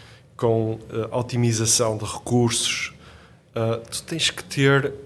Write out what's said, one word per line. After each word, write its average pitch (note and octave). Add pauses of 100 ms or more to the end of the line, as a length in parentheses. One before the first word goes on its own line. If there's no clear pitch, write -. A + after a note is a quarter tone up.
(380)
com, A2+ (100)
eh, A2+
otimização A#2
de G#2
recursos, - (640)
eh, A2+
tu -
tens D#3+
que -
ter C#3 (120)